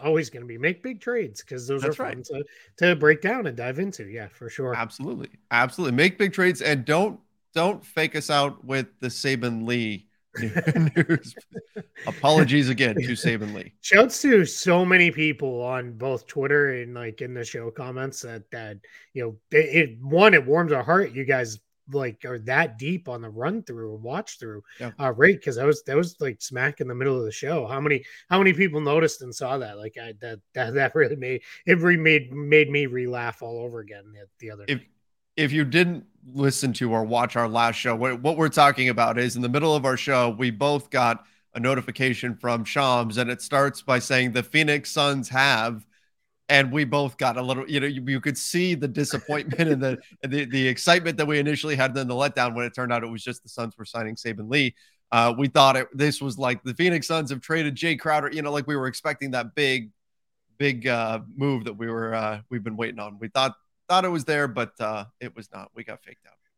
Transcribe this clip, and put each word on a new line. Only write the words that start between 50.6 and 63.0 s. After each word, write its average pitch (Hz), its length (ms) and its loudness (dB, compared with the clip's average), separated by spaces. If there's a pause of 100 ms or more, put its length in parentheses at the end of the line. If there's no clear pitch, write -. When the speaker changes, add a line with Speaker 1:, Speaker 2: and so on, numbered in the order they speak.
Speaker 2:
excitement 165 500 2
that 151 80 0
we 147 140 0
initially 147 360 -2
had, 131 200 0
then 135 120 -4
the 123 60 -6
letdown 123 400 0
when 120 120 -4
it 117 100 -10
turned 123 180 -4
out 117 100 -2
it 117 60 -8
was 113 140 -12
just 123 180 -10
the - 80 -20
Suns 117 300 -8
were 110 60 -16
signing 110 300 -8
Saben 107 320 -8
Lee. 131 280 0 (360)
Uh, 117 280 4
we 139 80 2
thought 135 280 6
it, 131 160 -2
this 143 300 0
was 127 160 -6
like, 123 260 -2
the 127 120 -8
Phoenix 170 320 0
Suns 156 240 -2
have 131 100 -8
traded 160 320 -2
Jay 160 220 -2
Crowder, 151 360 -2
you 156 120 -6
know, 147 80 -4
like, 143 160 -4
we 147 80 -2
were 131 120 -2
expecting 139 440 -6
that 120 240 -6
big, 131 340 0 (720)
big, 131 260 0
uh, 113 340 0 (160)
move 139 280 -2
that 113 100 -8
we 113 140 -8
were, 113 260 -4
uh, 107 280 -4 (100)
we've 120 120 -6
been 110 140 -8
waiting 113 220 -6
on. 104 200 -12